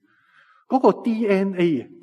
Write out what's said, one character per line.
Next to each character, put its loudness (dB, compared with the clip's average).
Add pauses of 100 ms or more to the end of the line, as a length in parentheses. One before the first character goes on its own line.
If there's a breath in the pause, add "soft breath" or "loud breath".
(680 soft breath)
嗰 2
個 4
D -4
N -2
A 0 (200)